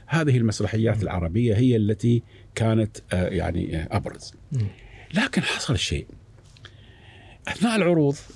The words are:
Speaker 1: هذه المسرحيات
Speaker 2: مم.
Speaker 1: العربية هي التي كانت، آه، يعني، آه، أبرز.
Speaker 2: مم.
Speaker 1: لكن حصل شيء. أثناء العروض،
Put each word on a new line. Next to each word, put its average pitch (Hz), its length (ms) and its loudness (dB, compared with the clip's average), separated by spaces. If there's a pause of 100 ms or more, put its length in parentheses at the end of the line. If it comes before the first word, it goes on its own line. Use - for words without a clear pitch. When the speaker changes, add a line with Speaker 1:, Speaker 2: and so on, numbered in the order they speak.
Speaker 1:
هذه 147 320 2
المسرحيات 110 600 0
Speaker 2:
مم. 104 60 -2
Speaker 1:
العربية 92 520 0
هي 123 200 4
التي 113 480 2 (320)
كانت، 110 420 0 (160)
آه، 90 140 0
يعني، 85 500 -2
آه، 80 140 -6
أبرز. - 420 -8 (180)
Speaker 2:
مم. 113 160 -2 (460)
Speaker 1:
لكن 208 280 0
حصل - 360 -4
شيء. - 280 -4 (1400)
أثناء 226 280 0
العروض، 165 400 4 (200)